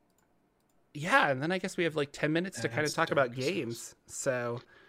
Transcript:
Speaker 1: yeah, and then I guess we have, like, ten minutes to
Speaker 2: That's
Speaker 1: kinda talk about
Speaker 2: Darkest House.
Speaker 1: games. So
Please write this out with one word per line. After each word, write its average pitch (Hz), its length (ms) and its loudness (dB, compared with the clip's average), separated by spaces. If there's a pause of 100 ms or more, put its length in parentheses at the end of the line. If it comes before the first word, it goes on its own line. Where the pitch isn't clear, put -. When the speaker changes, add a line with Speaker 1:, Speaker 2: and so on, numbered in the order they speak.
(960)
Speaker 1:
yeah, 175 360 2
and 131 120 0
then 160 100 0
I 190 60 0
guess - 180 -6
we 175 80 2
have, 156 120 0
like, 147 160 0
ten 156 200 0
minutes 180 260 0
to 117 40 -4
Speaker 2:
That's 117 120 -2
Speaker 1:
kinda 147 160 0
talk 160 200 0
about 143 180 4
Speaker 2:
Darkest 127 200 -4
House. 185 80 0
Speaker 1:
games. 117 380 -6 (120)
So 120 540 -2 (280)